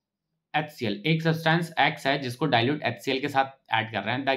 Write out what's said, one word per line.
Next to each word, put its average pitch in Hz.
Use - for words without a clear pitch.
एचसीएल। 120
एक 160
सब्सटेंस 165
X 147
है 139
जिसको 131
डाइल्यूट 131
एचसीएल 127
के 143
साथ -
ऐड 110
कर 101
रहे 110
हैं। 131
The 135